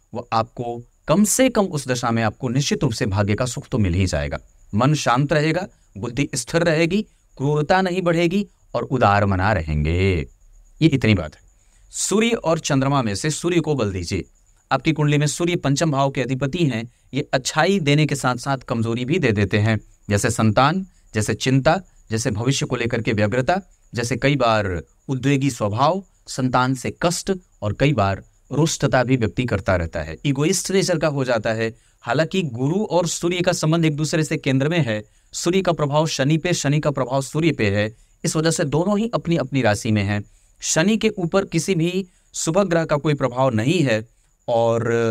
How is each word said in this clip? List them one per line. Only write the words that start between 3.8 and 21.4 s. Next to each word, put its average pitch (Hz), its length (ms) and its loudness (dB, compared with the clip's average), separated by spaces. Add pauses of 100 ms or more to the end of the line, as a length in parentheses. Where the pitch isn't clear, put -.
ही 95 120 2
जाएगा। 73 320 -4 (360)
मन 127 200 2
शांत 135 380 0
रहेगा, 160 360 0 (280)
बुद्धि 120 380 -4
स्थिर 165 280 -2
रहेगी, 170 400 2 (340)
क्रूरता 151 460 0
नहीं 185 200 -2
बढ़ेगी 175 440 0 (280)
और 120 80 -4
उदार 104 420 2
मना 98 280 2
रहेंगे। 80 760 0 (540)
ये 160 60 6
इतनी 117 260 4
बात 80 200 -2
है। - 60 -20 (500)
सूर्य 226 400 0
और 165 280 0
चंद्रमा 139 440 0
में 104 120 -2
से 156 160 -2
सूर्य 170 300 0
को 156 140 -2
बल 107 180 -2
दीजिए। 90 320 -4 (480)
आपकी 135 200 2
कुंडली 147 260 2
में 147 80 2
सूर्य 175 300 0
पंचम 165 340 0
भाव 139 200 2
के 135 120 -2
अधिपति 135 360 -2
हैं, 117 340 -2 (220)
ये 143 180 -4
अच्छाई 165 480 2
देने 147 260 4
के 151 80 -4
साथ-साथ 131 440 -2
कमजोरी 117 460 -2
भी 156 140 0
दे 131 140 2
देते 101 260 2
हैं, 107 220 2 (300)
जैसे 104 200 0
संतान, 131 560 2 (280)
जैसे 110 200 0
चिंता, 139 460 2 (300)